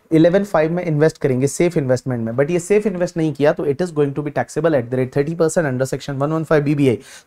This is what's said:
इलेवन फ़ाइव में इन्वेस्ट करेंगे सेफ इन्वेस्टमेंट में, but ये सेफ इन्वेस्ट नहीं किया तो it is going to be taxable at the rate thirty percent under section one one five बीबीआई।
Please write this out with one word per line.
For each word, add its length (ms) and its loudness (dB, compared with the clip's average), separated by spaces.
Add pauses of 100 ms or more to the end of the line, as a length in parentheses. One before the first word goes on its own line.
(120)
इलेवन 320 4
फ़ाइव 280 0
में 120 -4
इन्वेस्ट 340 0
करेंगे 300 0
सेफ 300 0
इन्वेस्टमेंट 480 -2
में, 80 -4
but 180 0
ये 80 0
सेफ 280 0
इन्वेस्ट 300 -4
नहीं 160 0
किया 200 2
तो 120 -6
it 180 -2
is 100 -4
going 200 0
to 120 -6
be 80 -8
taxable 420 -2
at 140 -2
the 100 -2
rate 140 -4
thirty 240 -2
percent 320 0
under 220 -2
section 300 -8
one 120 -2
one 160 -4
five 140 4
बीबीआई। 360 2 (280)